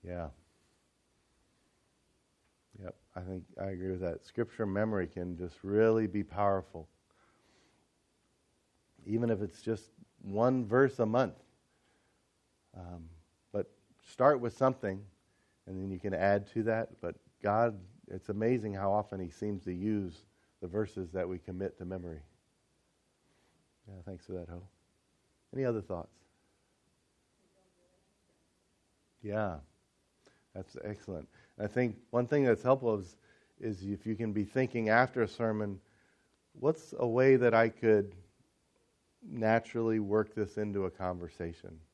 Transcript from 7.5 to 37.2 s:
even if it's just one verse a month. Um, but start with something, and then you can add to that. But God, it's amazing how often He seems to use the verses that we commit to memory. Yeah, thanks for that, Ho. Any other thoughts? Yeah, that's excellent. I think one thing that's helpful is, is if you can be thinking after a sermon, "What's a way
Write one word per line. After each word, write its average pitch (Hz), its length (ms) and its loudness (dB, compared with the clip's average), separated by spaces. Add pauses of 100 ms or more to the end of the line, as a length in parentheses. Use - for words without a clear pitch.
even 113 240 0
if 101 100 2
it's 101 220 -8
just 110 280 -4 (320)
one 117 440 2
verse 127 320 4
a 117 80 2
month. 113 300 0 (1400)
Um, 87 320 -14 (420)
but - 200 -2 (400)
start 131 300 4
with 117 160 -4
something, 104 460 0 (640)
and 95 140 -10
then 95 100 -6
you 92 80 -6
can 98 140 -4
add 101 360 2
to 113 160 -4
that. 113 360 -2
But 85 160 -6 (260)
God, 107 360 2 (320)
it's 95 180 -10
amazing 107 460 0
how 98 180 0
often 101 280 -2
He 87 100 -8
seems 101 340 -6
to 92 80 -6
use 95 540 -4 (340)
the 90 80 -10
verses 98 440 -6
that 90 140 -2
we 90 120 -8
commit 92 400 -8
to 90 80 -10
memory. 87 340 -10 (1700)
Yeah, 95 160 -18
thanks 95 220 -14
for 92 60 -10
that, 87 180 -8
Ho. 87 100 -12 (920)
Any 135 100 -2
other 117 160 0
thoughts? 87 380 -10 (3000)
Yeah, 101 340 -2 (1000)
that's - 300 -14
excellent. 98 420 -10 (320)
I 107 80 -4
think 117 300 0 (140)
one 123 160 2
thing 147 180 2
that's 117 180 4
helpful 127 360 2
is, 90 180 -12 (440)
is 98 220 -6
if 98 220 -6
you 113 100 -2
can 107 200 -4
be 104 100 0
thinking 117 460 0
after 123 320 4
a 104 60 2
sermon, 107 520 -2 (720)
"What's 156 460 -2
a 123 80 0
way 127 300 8